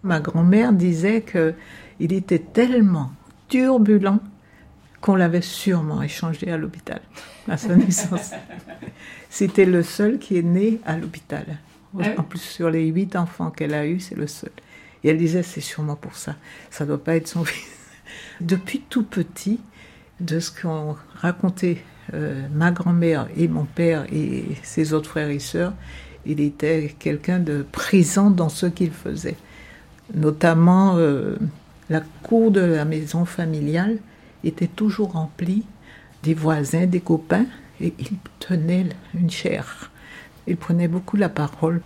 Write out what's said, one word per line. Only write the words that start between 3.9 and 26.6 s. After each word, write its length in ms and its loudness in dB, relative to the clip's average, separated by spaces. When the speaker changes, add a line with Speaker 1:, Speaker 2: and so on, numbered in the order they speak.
Speaker 1:
qu'on 140 4
l'avait 260 4
sûrement 600 -2
échangé 500 -4
à 60 -2
l'hôpital, 420 -8
à 80 -2
sa 180 -2
naissance. 580 2
<laughs> 500 -20
C'était 340 2
le 180 6
seul 380 0
qui 180 -2
est 40 2
né 440 2
à 120 -2
l'hôpital. 520 -10
Speaker 2:
Ah 60 -8
oui. 120 -2
Speaker 1:
En 60 -2
plus, 180 -8
sur 280 -4
les 180 0
huit 280 -2
enfants 340 -4
qu'elle 240 -6
a 140 -2
eus, 140 -2
c'est 160 -12
le 100 -4
seul. 240 -14
Et 60 4
elle 80 4
disait, 260 2
c'est 180 -10
sûrement 340 -6
pour 200 -16
ça. 200 -10
Ça 160 -6
doit 160 -4
pas 140 0
être 140 -2
son 160 -4
<laughs> 0 -
fils. 240 -8
Depuis 480 -2
tout 140 0
petit, 580 -4
de 220 -2
ce 100 -8
qu'ont 460 -6
raconté, 680 -2
euh, 400 -6
ma 180 2
grand-mère 680 2
et 100 2
mon 160 0
père 480 0
et 320 -4
ses 280 -2
autres 180 -2
frères 200 -4
et 100 -4
sœurs, 340 -4
il 160 -2
était 580 0